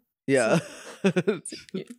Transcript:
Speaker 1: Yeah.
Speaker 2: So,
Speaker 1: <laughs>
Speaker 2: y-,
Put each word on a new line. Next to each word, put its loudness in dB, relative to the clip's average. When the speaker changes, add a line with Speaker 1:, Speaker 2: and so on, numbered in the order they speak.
Speaker 1:
Yeah. 4
Speaker 2:
So, 4
Speaker 1:
<laughs> -4
Speaker 2:
y-, -6